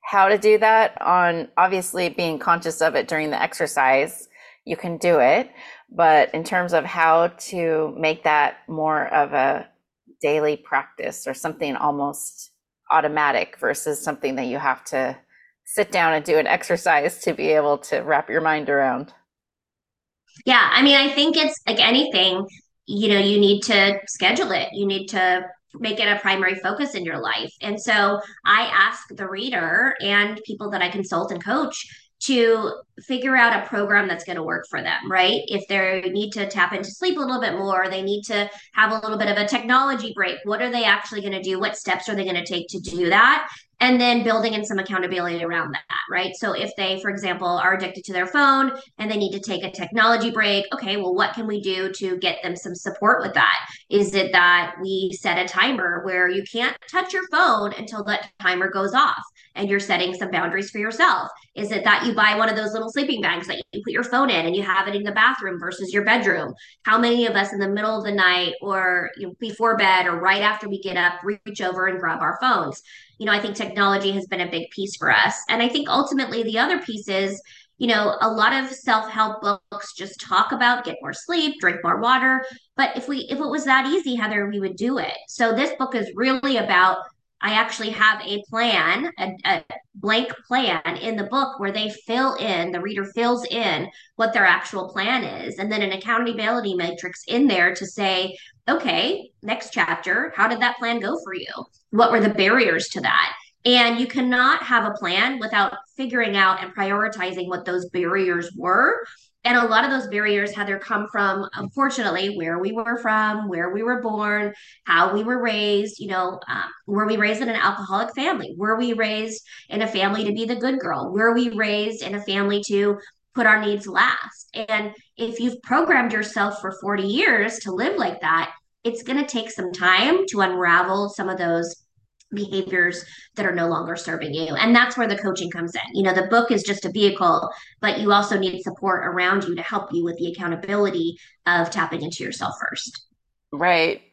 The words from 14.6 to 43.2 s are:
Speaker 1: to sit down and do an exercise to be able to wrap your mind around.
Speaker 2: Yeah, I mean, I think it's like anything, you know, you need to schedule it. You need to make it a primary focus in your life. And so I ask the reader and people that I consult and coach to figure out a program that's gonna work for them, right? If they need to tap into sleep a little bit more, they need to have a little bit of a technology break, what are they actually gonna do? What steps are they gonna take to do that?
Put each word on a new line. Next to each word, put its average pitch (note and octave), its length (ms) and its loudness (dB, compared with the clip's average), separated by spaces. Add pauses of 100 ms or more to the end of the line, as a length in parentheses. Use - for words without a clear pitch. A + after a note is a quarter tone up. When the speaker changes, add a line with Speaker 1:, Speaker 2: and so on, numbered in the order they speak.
Speaker 1:
to C3 300 -4 (520)
sit - 260 -2
down E3+ 220 2
and D3+ 100 -2
do D#3 140 4
an D3+ 80 4
exercise E3 720 0
to E3 160 -2
be D3+ 140 -4
able D3 280 4
to C#3 220 -4
wrap D3 320 0
your C#3+ 100 2
mind D#3 300 0
around. C3+ 420 0 (1300)
Speaker 2:
Yeah, A#3+ 260 6
I B3 100 6
mean, C#4 140 8
I C#4 140 4
think D4 260 2
it's D4+ 300 0
like A3+ 120 -2
anything, G3+ 680 2 (400)
you G#3 220 0
know, G3+ 100 6
you G3+ 200 4
need G3+ 260 6
to G3+ 420 4
schedule A3+ 440 0
it. - 220 -2
You G3+ 140 -2
need G3 220 -2
to F#3 360 0 (300)
make A3 260 -4
it G#3 80 2
a G#3 120 2
primary F#3+ 340 0
focus G#3 400 -4
in F3+ 100 -6
your D#3 160 -6
life. G#2+ 400 -6
And G#3 200 -6
so G3+ 380 2 (260)
I A3 180 4 (100)
ask G#3 380 2
the G3+ 180 -10
reader G#3 720 0
and G3+ 440 0
people G#3 260 -8
that F#3+ 100 -4
I F3+ 100 0
consult F#3 420 -4
and F3 120 -8
coach B3+ 420 -4 (340)
to A3+ 520 2 (340)
figure C4 300 0
out A#3 260 4
a - 60 -8
program G3+ 400 2
that's E3+ 160 -6
gonna E3+ 180 -8
work E3 280 -6
for E3 100 -6
them, E3 300 -4
right? F#3+ 380 2
If G3 200 -4
they F#3+ 420 0
need G#3 220 -4
to G3+ 160 -4
tap F#3 240 0
into F#3+ 180 -6
sleep F4+ 280 -2
a - 20 -4
little B3+ 200 -2
bit A3+ 140 -2
more, F#3+ 360 0
they F#3+ 120 -6
need G3+ 220 -2
to G#3 240 -2 (240)
have G#3+ 200 4
a A3 80 -2
little G#3+ 180 -4
bit G#3 100 0
of G3+ 80 0
a G#3 100 0
technology A#3+ 680 0
break, F3+ 300 -2
what G#3+ 180 -2
are B3 80 -2
they A#3 140 -2
actually G3+ 360 0
gonna G3 220 -6
do? F#3 180 -4
What G#3+ 160 -4
steps F#3 320 -4
are G#3+ 60 -4
they F#3+ 100 -2
gonna F3+ 220 -4
take E3+ 220 -6
to C3 120 -10
do E3+ 300 -2
that? A3 380 4 (320)